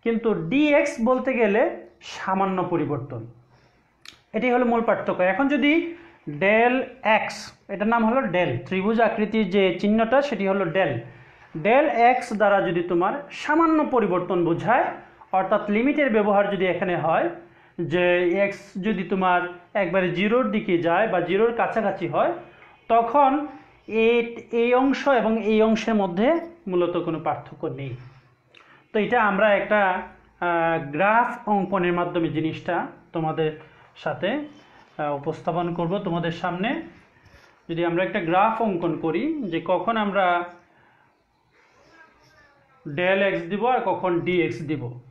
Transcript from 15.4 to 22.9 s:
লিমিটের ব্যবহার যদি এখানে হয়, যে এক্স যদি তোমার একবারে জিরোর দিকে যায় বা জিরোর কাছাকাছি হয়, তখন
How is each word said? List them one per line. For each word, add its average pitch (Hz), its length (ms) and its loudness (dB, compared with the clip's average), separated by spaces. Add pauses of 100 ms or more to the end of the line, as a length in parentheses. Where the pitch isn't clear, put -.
লিমিটের 269 400 2
ব্যবহার 202 420 2
যদি 190 140 -2
এখানে 175 320 -2
হয়, 165 320 0 (480)
যে 175 540 2 (120)
এক্স - 380 -6
যদি 190 220 -2
তোমার 180 380 2 (320)
একবারে 185 360 0
জিরোর 208 420 0
দিকে 202 260 0
যায় 170 300 2
বা 180 140 0
জিরোর 202 320 2
কাছাকাছি 196 540 -2
হয়, 208 260 0 (540)
তখন 277 600 4 (400)